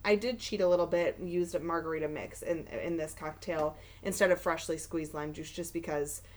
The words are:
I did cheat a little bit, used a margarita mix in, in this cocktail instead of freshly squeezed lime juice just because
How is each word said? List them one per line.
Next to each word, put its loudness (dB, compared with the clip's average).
I 6
did 0
cheat -2
a 6
little 6
bit, 2
used 0
a 0
margarita -2
mix -8
in, -2
in -2
this -4
cocktail -2
instead 4
of 4
freshly 0
squeezed -4
lime -4
juice -10
just -8
because -4